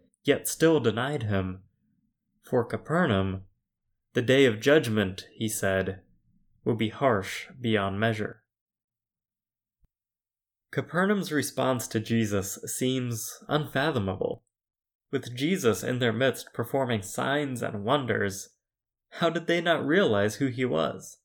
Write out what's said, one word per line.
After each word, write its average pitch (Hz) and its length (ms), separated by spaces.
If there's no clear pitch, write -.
yet - 240
still 160 320
denied 120 460
him, 92 380
for 123 240
Capernaum, 104 800
the - 100
day 131 220
of 110 160
judgment, 110 760
he 110 140
said, 95 540
will 127 120
be 110 140
harsh 113 580
beyond 101 380
measure. 107 460
Capernaum's 185 640
response 131 560
to - 100
Jesus 107 680
seems 123 840
unfathomable. 135 960
With 123 240
Jesus 139 480
in 123 160
their 120 120
midst 127 400
performing 123 480
signs 131 640
and 101 220
wonders, 107 640
how 170 200
did 165 160
they 170 140
not 160 260
realize 120 480
who 139 140
he 127 160
was? 78 600